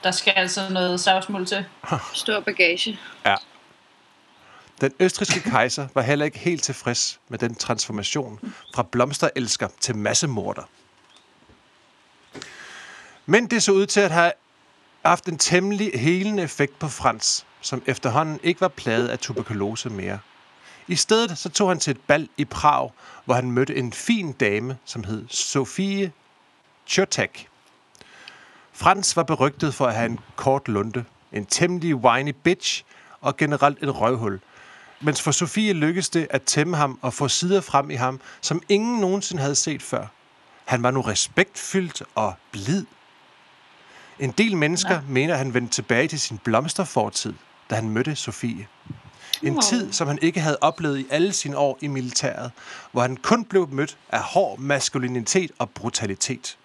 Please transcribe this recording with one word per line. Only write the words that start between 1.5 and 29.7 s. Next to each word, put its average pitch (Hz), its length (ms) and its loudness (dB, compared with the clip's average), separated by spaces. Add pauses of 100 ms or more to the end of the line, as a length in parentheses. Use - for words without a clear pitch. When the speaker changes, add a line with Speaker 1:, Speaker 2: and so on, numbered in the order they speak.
Speaker 2:
Stor 214 280 -2
bagage. 180 580 0 (280)
Speaker 3:
Ja. 98 80 6 (1500)
Den 135 200 2
østrigske 185 400 2
kejser 131 540 0
var 135 80 2
heller 143 220 2
ikke 147 140 -4
helt 170 240 -2
tilfreds - 680 -4
med 117 100 -10
den 117 160 -2
transformation 113 960 -4 (220)
fra 127 80 0
blomsterelsker 123 840 0 (120)
til 120 160 -2
massemorder. 104 680 -2 (2750)
Men 220 200 4
det 226 160 0
så 202 100 4
ud 196 140 6
til - 140 2
at 196 100 4
have 170 220 4 (720)
haft 170 220 4
en 170 120 -6
temmelig 190 640 2
helende 185 420 2
effekt 143 360 -2
på 160 100 -6
Frans, - 580 0 (140)
som 127 260 -6
efterhånden 147 560 0
ikke 170 180 0
var 185 80 2
plaget 120 400 0
af 120 100 -4
tuberkulose 113 720 -6
mere. 98 280 -6 (680)
I 175 80 -2
stedet 220 420 2
så - 100 -8
tog 190 200 2
han 175 100 2
til - 120 -2
et 135 100 -2
bal 147 360 2
i 147 80 0
Prag, 131 460 2 (340)
hvor 127 100 2
han 123 160 0
mødte 131 260 2
en 123 160 -4
fin 196 400 0
dame, 117 520 0
som 113 200 -8
hed 110 240 -6
Sofie 190 840 -2 (760)
Ciotek. - 600 0 (1200)
Frans 190 440 2
var 170 60 2
berygtet 135 520 0